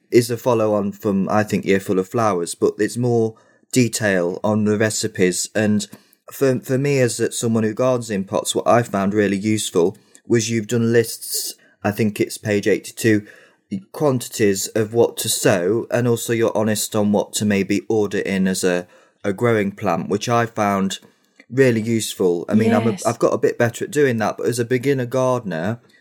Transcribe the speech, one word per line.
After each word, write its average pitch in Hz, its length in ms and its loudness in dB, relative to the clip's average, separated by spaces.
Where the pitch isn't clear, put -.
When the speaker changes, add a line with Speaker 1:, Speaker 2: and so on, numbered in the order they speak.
Speaker 1:
is 120 200 4
a 120 60 -4
follow-on 107 560 0
from, 98 360 -2
I 107 160 2
think, 104 220 -2
Earful 95 320 0
of 92 100 -2
Flowers, 101 460 -2
but - 240 0
it's 107 180 -2
more 117 400 0
detail 98 720 0
on 107 220 0
the 104 140 2
recipes. 98 760 0
And 104 320 2
for, 131 280 0
for 131 180 -2
me, 139 220 2
as 117 200 0
a, 113 120 0
someone 113 320 0
who 107 100 0
gardens 123 360 0
in 98 140 -2
pots, - 300 -4
what - 120 -2
I 113 160 6
found 98 300 -2
really 101 240 2
useful 101 600 0
was 113 220 0
you've 113 200 -4
done 117 240 0
lists, - 600 -2
I 104 80 0
think 104 300 0
it's - 180 -4
page 104 280 -2
eighty-two, 104 600 0
quantities 120 760 0
of 110 260 -2
what 117 240 2
to - 100 -6
sow, 107 640 2
and 120 180 0
also 117 240 0
you're 113 240 0
honest 107 400 -2
on 104 160 2
what 101 220 0
to - 100 -2
maybe 101 440 2
order 104 300 0
in 95 300 0
as 92 160 -2
a, 90 220 0
a 101 100 -2
growing 107 400 0
plant, 90 360 -4
which 101 200 -2
I 117 180 2
found 98 520 -2
really 120 300 2
useful. 107 680 0
I - 60 0
mean, 110 160 4
Speaker 2:
Yes. 110 100 4
Speaker 1:
I'm 113 80 0
a, 110 80 -2
I've - 40 -18
got - 160 0
a - 40 0
bit - 200 -2
better 120 260 -2
at - 60 -8
doing 139 280 2
that, 104 200 -2
but - 80 -4
as 123 120 -2
a 120 60 0
beginner 127 420 -2
gardener, 117 720 -2